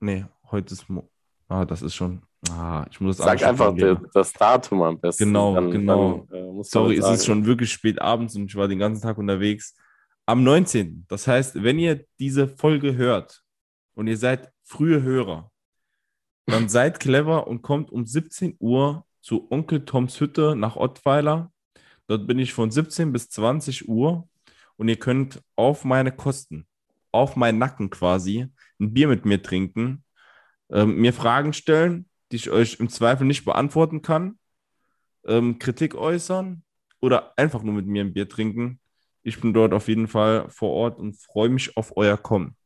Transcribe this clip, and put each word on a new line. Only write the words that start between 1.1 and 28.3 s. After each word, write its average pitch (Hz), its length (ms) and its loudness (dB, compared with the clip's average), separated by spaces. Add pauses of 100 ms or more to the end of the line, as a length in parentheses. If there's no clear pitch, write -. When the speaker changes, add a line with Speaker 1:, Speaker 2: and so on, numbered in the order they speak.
Speaker 1:
ah, 95 160 -2
das 87 180 -6
ist 80 140 -8
schon, 90 280 -8 (260)
ah, 85 400 -6
ich - 100 -20
muss 95 180 -2
das - 80 -2
Speaker 2:
Sag 101 60 6 (120)
Speaker 1:
Abendstück - 60 4
Speaker 2:
einfach 123 180 4
Speaker 1:
anlegen. 92 360 2
Speaker 2:
de-, - 100 -18
das 98 200 2
Datum 107 480 2
am 82 180 0
besten. 87 260 -2
Speaker 1:
Genau, 101 300 4
Speaker 2:
Dann, 90 160 2
Speaker 1:
genau. 98 580 0
Speaker 2:
dann, 92 80 -14
äh, 92 140 -10
muss 101 220 -8
man 110 100 4
Speaker 1:
Sorry, 110 120 4
es 95 80 2
Speaker 2:
sagen. 117 120 4
Speaker 1:
ist 110 100 0
schon 107 200 2
wirklich 117 260 2
spät - 300 -2
abends 113 340 -2
und 101 100 -6
ich 101 120 -12
war 101 100 2
den 98 120 -2
ganzen 107 220 -2
Tag 113 160 -4
unterwegs. 101 580 -2 (500)
Am 120 180 2
neunzehnten. 117 640 2
Das - 200 -8
heißt, 127 360 0
wenn 135 160 2
ihr 160 260 -2 (140)
diese 135 300 0
Folge 143 460 0
hört 123 460 -2 (520)
und 110 140 -6
ihr 110 100 -2
seid 127 340 -2 (120)
frühe 151 380 0
Hörer, 120 480 -2 (960)
dann 113 220 0
Speaker 2:
<laughs> - 0 -
Speaker 1:
seid 123 320 2
clever 151 480 2
und 120 140 -8
kommt 147 280 -2
um 120 160 -6
siebzehn 156 540 -6
Uhr 135 460 0 (160)
zu - 280 -4
Onkel 151 360 -2
Toms 127 340 -2
Hütte 147 380 0
nach 107 180 -4
Ottweiler. 147 800 0 (540)
Dort 107 200 -2
bin 123 100 0
ich 127 160 -2
von 113 160 -2
siebzehn 156 420 -2
bis 120 200 -6
zwanzig 131 580 -4
Uhr 151 400 -2 (480)
und 113 120 -2
ihr 113 100 2
könnt 135 420 -2 (140)
auf 135 300 2
meine 131 260 2
Kosten, 131 560 -8 (440)
auf 131 240 2
meinen 117 220 2
Nacken 120 320 -2
quasi, 95 580 -2 (320)